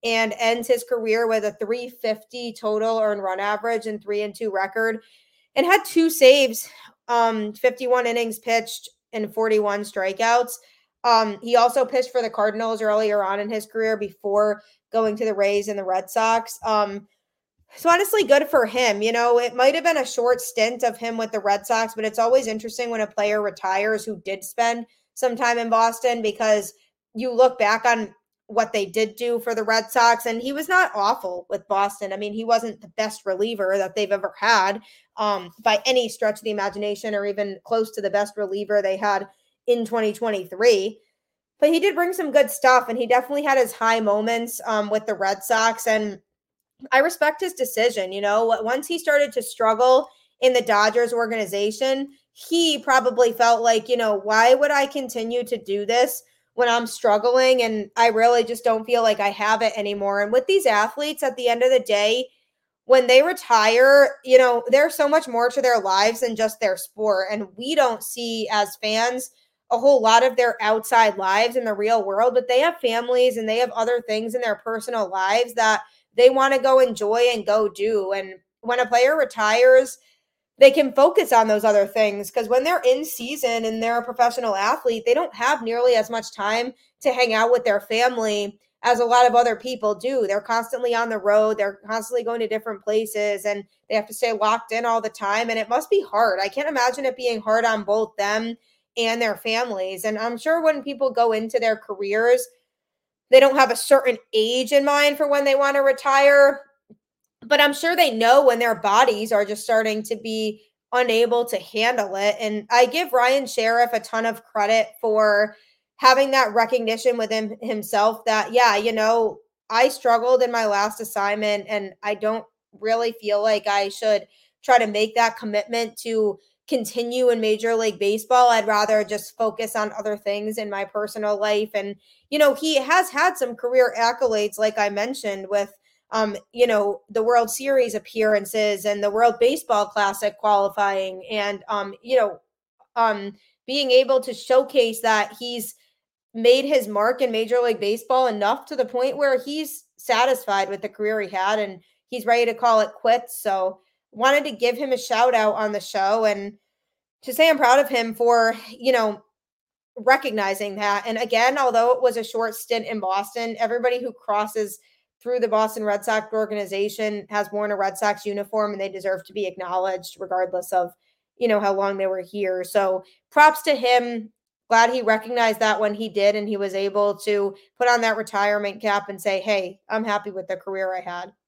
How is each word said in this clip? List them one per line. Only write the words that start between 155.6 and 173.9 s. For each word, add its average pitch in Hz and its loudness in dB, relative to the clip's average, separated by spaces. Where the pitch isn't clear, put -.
the 202 -6
show 208 -2
and 202 -4
to 262 -10
say 320 4
I'm 311 4
proud 254 6
of 285 2
him 233 -2
for, 233 2
you 240 -2
know, 214 0
recognizing 208 0
that. 208 -2
And 226 -4
again, 226 0
although 247 2
it 254 0
was 233 0
a 220 -6
short 226 -6
stint 226 -6
in 214 -6
Boston, 208 -6
everybody 240 -2
who 240 -8
crosses 214 -4
through 247 -4
the 226 -2
Boston 220 0
Red 202 -2
Sox 214 -2
organization 208 -4
has 208 -4
worn 208 -4
a 208 -4
Red 196 -2
Sox 208 -2
uniform, 208 -4
and 196 -10
they 196 -6
deserve 190 -6
to - -20
be 202 -6
acknowledged 185 -6
regardless 185 -4
of, 180 -2
you 233 0
know, 208 2
how 202 0
long 196 -2
they 190 -2
were 190 -4
here. 185 -4
So 185 -2
props 302 4
to 294 0
him. 240 -2